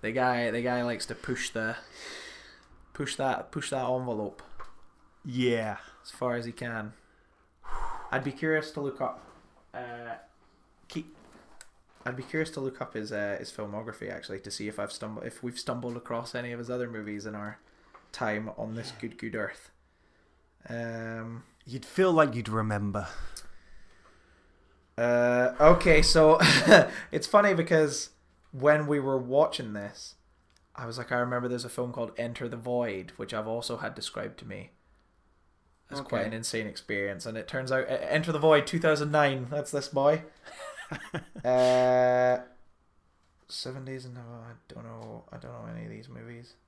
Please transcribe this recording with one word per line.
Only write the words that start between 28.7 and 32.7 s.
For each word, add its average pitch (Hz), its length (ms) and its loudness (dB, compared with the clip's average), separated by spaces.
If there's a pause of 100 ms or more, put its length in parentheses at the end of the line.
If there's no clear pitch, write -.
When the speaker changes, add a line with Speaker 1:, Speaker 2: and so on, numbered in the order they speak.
Speaker 1:
we 143 140 2
were 135 180 0
watching 127 540 2
this, 101 440 -12 (600)
I 127 100 -10
was 117 120 -8
like, 123 140 -6
"I 123 60 0
remember 123 300 0
there's 123 160 -4
a 120 60 -10
film 123 220 -4
called 117 260 -6
Enter 120 300 -6
the 117 80 -8
Void, 113 600 -4